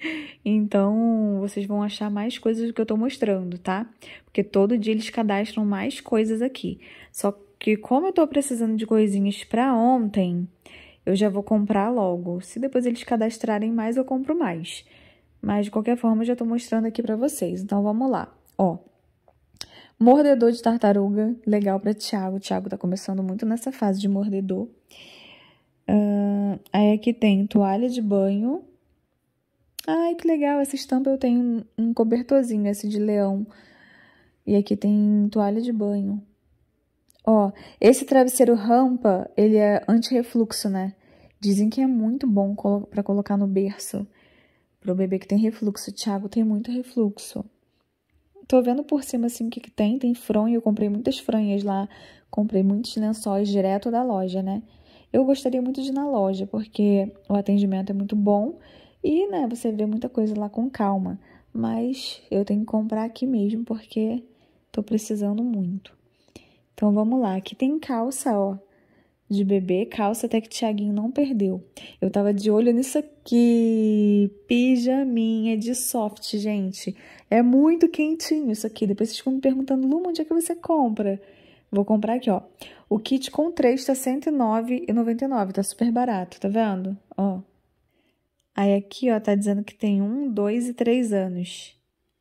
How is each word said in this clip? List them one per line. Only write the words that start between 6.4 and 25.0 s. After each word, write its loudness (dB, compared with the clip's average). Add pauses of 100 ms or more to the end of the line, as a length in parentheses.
aqui. -6 (320)
Só -2 (300)
que 2
como 0
eu 0
tô 4
precisando -2
de -2
coisinhas 2
pra 0
ontem, 2 (560)
eu 2
já 2
vou -2
comprar 2
logo. -2
Se -12
depois -2
eles -4
cadastrarem -2
mais, -2
eu 0
compro -2
mais. -4 (560)
Mas, -2
de -10
qualquer 0
forma, 0
eu -2
já 0
tô -6
mostrando -2
aqui -4
pra -2
vocês. -2
Então, 0
vamos 0
lá. -4 (220)
Ó, 2 (1200)
mordedor 6
de -4
tartaruga. 2 (100)
Legal 2
pra -2
Thiago. -4
Thiago -4
tá -8
começando -4
muito -4
nessa -2
fase -2
de -2
mordedor. -2 (1200)